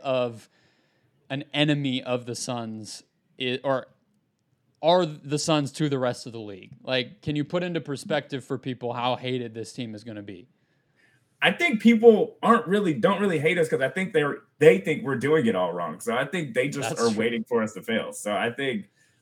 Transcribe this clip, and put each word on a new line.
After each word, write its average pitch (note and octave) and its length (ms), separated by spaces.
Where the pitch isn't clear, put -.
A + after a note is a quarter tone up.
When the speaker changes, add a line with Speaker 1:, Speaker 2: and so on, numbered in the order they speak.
Speaker 1:
of B2 480
an C#3 140
enemy D3 480
of B2 240
the A#2+ 100
Suns A2 680
i-, B2+ 240
or C3 240
are F3 240
the D3 320
Suns D3 360
to D#3 160
the C#3 100
rest B2 260
of B2 60
the A#2 80
league? G#2 320
Like, B2+ 400
can D#3 140
you D3 80
put F3 200
into E3+ 180
perspective C#3+ 640
for C3+ 140
people A#2+ 360
how B2 220
hated B2 380
this A2+ 200
team A#2 200
is G#2+ 100
gonna G#2+ 200
be? F#2+ 240
Speaker 2:
I E3 120
think A3 300
people A3+ 600
aren't A3+ 240
really, F3+ 300
don't F#3 260
really F3+ 160
hate E3+ 220
us D#3+ 100
'cause D#3 120
I C3+ 80
think F#3+ 240
they're, D3 240
they D#3+ 220
think C#3+ 240
we're C3 160
doing C#3+ 260
it G#2 100
all F2+ 160
wrong. E2+ 280
So A2+ 160
I C3+ 100
think D3 300
they B2+ 120
just C#3 220
Speaker 1:
That's D3+ 120
Speaker 2:
are A#2 80
Speaker 1:
true. G#2 100
Speaker 2:
waiting A2+ 240
for A#2 180
us G#2+ 120
to F2+ 100
fail. A2 280
So - 220
I A2 180
think B2 380